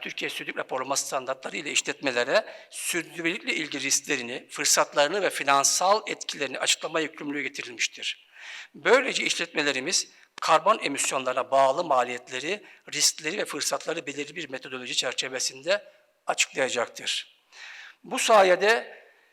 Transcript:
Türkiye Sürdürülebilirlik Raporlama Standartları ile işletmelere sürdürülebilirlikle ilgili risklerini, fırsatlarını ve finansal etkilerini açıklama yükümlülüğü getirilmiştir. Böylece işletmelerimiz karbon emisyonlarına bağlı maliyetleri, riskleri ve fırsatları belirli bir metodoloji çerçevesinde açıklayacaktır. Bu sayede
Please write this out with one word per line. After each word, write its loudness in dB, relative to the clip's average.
Türkiye -6
Sürdürülebilirlik -6
Raporlama -2
Standartları -4
ile -6
işletmelere 0
sürdürülebilirlikle -4
ilgili -4
risklerini, -2
fırsatlarını 2
ve 0
finansal 4
etkilerini -6
açıklama 0
yükümlülüğü -4
getirilmiştir. -6
Böylece 2
işletmelerimiz -2
karbon 4
emisyonlarına -2
bağlı 4
maliyetleri, -2
riskleri 0
ve -2
fırsatları -4
belirli -8
bir -8
metodoloji -8
çerçevesinde -4
açıklayacaktır. -2
Bu -4
sayede 6